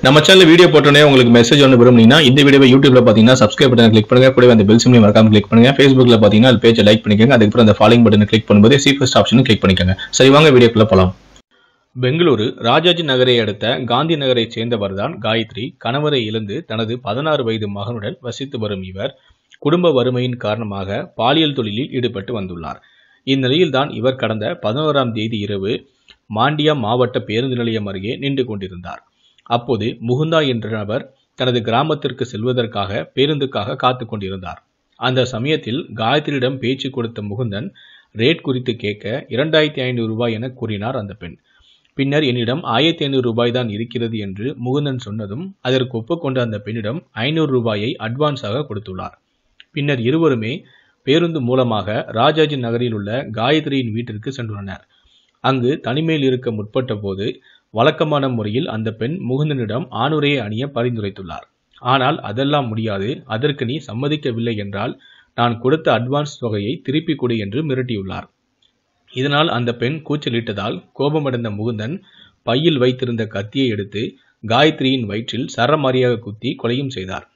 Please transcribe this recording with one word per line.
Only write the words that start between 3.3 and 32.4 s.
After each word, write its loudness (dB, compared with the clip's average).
சப்ஸ்கிரைப் 4
பட்டனை 6
கிளிக் 4
பண்ணுங்க. 6
கூடவே 8
அந்த 6
பெல் 6
சிம்பலையும் 8
மறக்காம 6
கிளிக் 4
பண்ணுங்க. 6
Facebook-ல 6
பாத்தீங்கன்னா, 6
அது 6
பேஜை 4
லைக் 6
பண்ணிக்கோங்க. 4
அதுக்கப்புறம் 6
அந்த 6
ஃபாலோயிங் 6
பட்டனை 6
கிளிக் 0
பண்ணும்போது, 8
see 4
first 0
ஆப்ஷனும் 4
கிளிக் 2
பண்ணிக்கோங்க. 2
சரி, 4
வாங்க 8
வீடியோக்குள்ள 6
போலாம். 2
பெங்களூரு 0
ராஜாஜி 0
நகரை 2
அடுத்த -4
காந்தி -2
நகரை -2
சேர்ந்தவர் -4
தான் -8
காயத்ரி. -6
கணவரை -2
இழந்து -8
தனது -8
பதினாறு -4
வயது -4
மகனுடன் -10
வசித்து -12
வரும் -6
இவர், -10
குடும்ப 0
வறுமையின் -2
காரணமாக -8
பாலியல் 0
தொழிலில் -6
ஈடுபட்டு -6
வந்துள்ளார். -12
இந்நிலையில்தான் 0
இவர் -2
கடந்த -4
பதினோராம் -2
தேதி -4
இரவு -6
மாண்டியா 0
மாவட்ட -2
பேருந்து -4
நிலையம் -4
அருகே -8
நின்று -4
கொண்டிருந்தார். -12
அப்போது -4
முகுந்தா 0
என்ற -4
நபர் -8
தனது -2
கிராமத்திற்கு -2
செல்வதற்காக -6